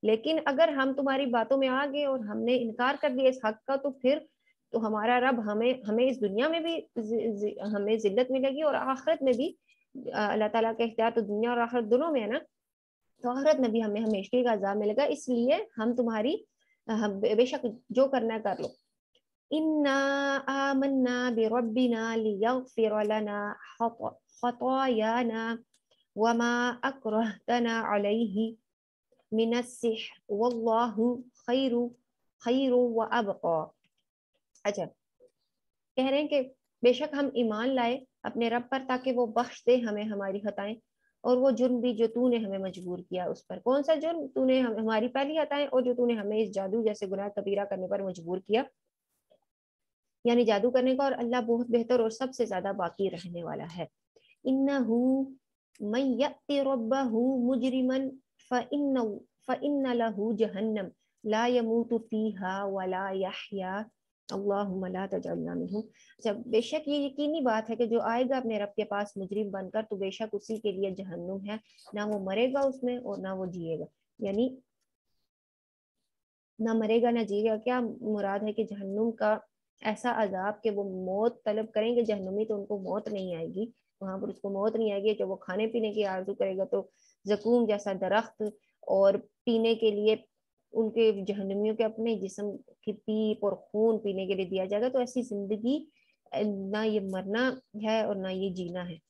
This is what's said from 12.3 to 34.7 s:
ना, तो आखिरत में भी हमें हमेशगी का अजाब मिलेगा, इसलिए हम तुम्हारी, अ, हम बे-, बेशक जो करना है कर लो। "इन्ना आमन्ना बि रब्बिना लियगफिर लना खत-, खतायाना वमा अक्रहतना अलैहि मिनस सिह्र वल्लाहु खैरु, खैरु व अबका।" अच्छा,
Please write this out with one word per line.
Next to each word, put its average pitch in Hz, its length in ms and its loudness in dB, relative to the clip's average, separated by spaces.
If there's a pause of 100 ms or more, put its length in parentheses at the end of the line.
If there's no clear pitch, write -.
ना, 277 80 -2 (840)
तो 247 60 0
आखिरत 277 280 4
में 247 140 4
भी 226 80 4
हमें 214 220 0
हमेशगी 220 420 2
का 240 80 4
अजाब 202 260 0
मिलेगा, 214 280 2
इसलिए 285 720 2
हम 247 200 0
तुम्हारी, 233 520 0 (400)
अ, 226 40 -2
हम 214 200 2
बे-, 202 260 2
बेशक 254 420 2 (120)
जो 262 160 4
करना 226 260 0
है 220 60 -2
कर 208 220 -2
लो। - 80 -6 (800)
"इन्ना 302 440 2 (540)
आमन्ना 269 840 2
बि 226 140 2
रब्बिना 226 680 0
लियगफिर 220 800 0
लना 208 600 -2
खत-, - 680 -6 (260)
खतायाना 240 1120 0 (600)
वमा 233 520 2
अक्रहतना 226 1300 -2
अलैहि 214 640 0 (760)
मिनस 226 320 2 (160)
सिह्र 220 400 -4 (100)
वल्लाहु 226 840 2
खैरु, 240 720 0 (540)
खैरु 247 460 4
व 226 260 0
अबका।" 180 580 0 (920)
अच्छा, 202 200 -2 (1120)